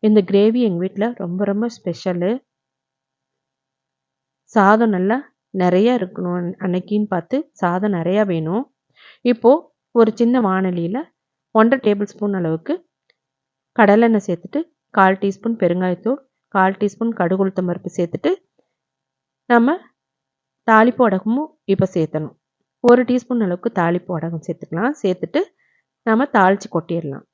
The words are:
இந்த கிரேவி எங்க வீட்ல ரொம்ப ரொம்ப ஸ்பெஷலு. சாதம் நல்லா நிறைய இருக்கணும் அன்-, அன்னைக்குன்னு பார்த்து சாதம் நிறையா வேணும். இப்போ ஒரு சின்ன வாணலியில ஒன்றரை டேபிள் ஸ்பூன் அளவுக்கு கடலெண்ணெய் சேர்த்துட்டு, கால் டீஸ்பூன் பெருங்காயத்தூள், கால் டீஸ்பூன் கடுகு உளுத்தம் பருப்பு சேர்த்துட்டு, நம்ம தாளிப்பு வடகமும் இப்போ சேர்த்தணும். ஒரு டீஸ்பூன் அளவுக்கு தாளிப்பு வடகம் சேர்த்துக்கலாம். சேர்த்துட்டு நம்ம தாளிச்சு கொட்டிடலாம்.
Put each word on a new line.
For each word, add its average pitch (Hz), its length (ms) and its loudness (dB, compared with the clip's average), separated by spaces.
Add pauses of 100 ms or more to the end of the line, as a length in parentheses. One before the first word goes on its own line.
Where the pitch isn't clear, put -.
இந்த 214 200 4
கிரேவி 202 380 2
எங்க 190 180 0
வீட்ல 190 360 -4
ரொம்ப 180 300 -8
ரொம்ப 202 240 -2
ஸ்பெஷலு. 180 600 -6 (2250)
சாதம் 220 400 4
நல்லா 190 240 0 (360)
நிறைய 185 420 2
இருக்கணும் 185 420 -6
அன்-, 175 220 -6
அன்னைக்குன்னு 190 480 -2
பார்த்து 190 300 -4 (180)
சாதம் 185 400 -2
நிறையா 180 300 0
வேணும். 175 380 -4 (640)
இப்போ 240 260 2 (440)
ஒரு 226 180 4
சின்ன 240 280 0
வாணலியில 185 560 -2 (580)
ஒன்றரை 233 260 4
டேபிள் 208 280 -2
ஸ்பூன் 202 260 -6
அளவுக்கு 165 380 -4 (1000)
கடலெண்ணெய் 220 500 4
சேர்த்துட்டு, 175 340 -6 (340)
கால் 190 260 2
டீஸ்பூன் 202 380 -4
பெருங்காயத்தூள், 185 640 -2 (340)
கால் 190 240 2
டீஸ்பூன் 220 360 -4
கடுகு 190 300 0
உளுத்தம் 185 260 -4
பருப்பு 175 220 -8
சேர்த்துட்டு, 180 400 -4 (1160)
நம்ம 240 280 4 (880)
தாளிப்பு 226 360 4
வடகமும் 220 460 -2 (160)
இப்போ 196 220 0
சேர்த்தணும். 156 480 -4 (480)
ஒரு 247 200 6
டீஸ்பூன் 247 400 -2
அளவுக்கு 180 300 -4
தாளிப்பு 175 380 -2
வடகம் 165 340 -8
சேர்த்துக்கலாம். 180 500 -6
சேர்த்துட்டு 196 460 -4 (640)
நம்ம 233 260 0
தாளிச்சு 196 380 2
கொட்டிடலாம். 165 640 -8